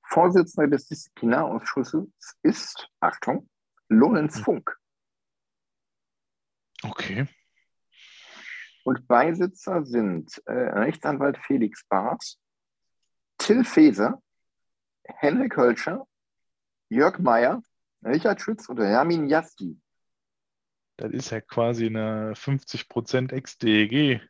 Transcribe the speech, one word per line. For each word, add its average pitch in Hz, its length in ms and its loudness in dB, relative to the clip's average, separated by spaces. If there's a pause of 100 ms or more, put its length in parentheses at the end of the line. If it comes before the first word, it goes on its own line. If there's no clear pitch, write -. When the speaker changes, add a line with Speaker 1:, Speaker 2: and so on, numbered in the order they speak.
Speaker 1:
Vorsitzender 170 640 2
des 139 180 -2
Disziplinarausschusses 143 1200 -4 (360)
ist, - 460 -4 (120)
Achtung, - 480 -4 (400)
Lorenz 151 480 4
Speaker 2:
Hm. - 80 -10
Speaker 1:
Funk. - 320 -4 (2000)
Speaker 2:
Okay. 104 460 -6 (1600)
Speaker 1:
Und 127 200 -2
Beisitzer 170 800 2
sind, 104 600 -2
äh, - 80 -6
Rechtsanwalt 139 840 -2
Felix - 500 -2
Barth, - 480 -4 (1000)
Till 233 260 2
Faeser, 156 580 4 (840)
Henrik 214 540 -2
Hölscher, 156 500 0 (840)
Jörg 131 300 2
Meyer, 127 420 2 (420)
Richard 170 380 -2
Schütz - 260 -8
und 120 120 -8
Ramin 143 480 2
Jasti. 139 520 -4 (1160)
Speaker 2:
Das 113 140 -10
ist 127 180 -8
ja 110 120 -8
quasi 117 440 -2
eine 110 500 -4
fünfzig - 540 -6
Prozent 127 420 -2
Ex-D 110 520 2
E 104 40 0
G 131 420 0